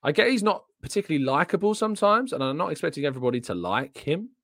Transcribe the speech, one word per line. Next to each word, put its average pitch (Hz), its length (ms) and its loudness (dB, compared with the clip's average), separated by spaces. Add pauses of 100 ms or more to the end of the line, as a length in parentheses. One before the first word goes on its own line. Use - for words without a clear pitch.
I 139 100 0
get 220 180 4
he's 240 140 2
not 208 200 0 (180)
particularly 156 440 -2
likable 175 480 2
sometimes, 214 580 2
and 135 120 -4
I'm 135 140 -2
not 180 140 -2
expecting 143 340 -4
everybody 123 360 0
to 95 140 -6
like 92 420 -2
him. 190 320 -4 (140)